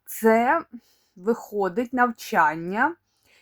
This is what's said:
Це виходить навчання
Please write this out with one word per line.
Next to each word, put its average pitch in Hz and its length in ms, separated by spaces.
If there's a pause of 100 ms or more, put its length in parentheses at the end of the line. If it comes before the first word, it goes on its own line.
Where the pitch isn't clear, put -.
Це 233 600 (500)
виходить 202 800
навчання 220 1000 (460)